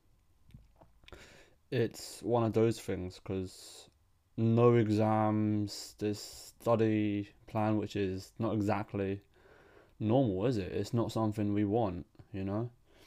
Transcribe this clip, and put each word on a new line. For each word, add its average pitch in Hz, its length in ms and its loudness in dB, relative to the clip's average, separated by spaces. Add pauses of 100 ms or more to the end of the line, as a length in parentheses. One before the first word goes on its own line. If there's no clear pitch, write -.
(1700)
it's - 500 -2
one 117 220 2
of 110 80 2
those 110 280 4
things, 90 420 -8
'cause - 640 -10 (480)
no 117 380 6
exams, 107 1200 2
this 104 220 -4
study 107 1080 0 (200)
plan, 107 280 0
which 101 200 -4
is 95 420 -4
not 110 160 -2
exactly 101 640 -2 (800)
normal, 110 480 2
is 127 120 0
it? 90 140 -4
It's 98 220 -4
not 113 180 0
something 107 400 0
we 104 120 2
want, 101 420 -2 (260)
you 95 120 -6
know? 110 260 -4 (360)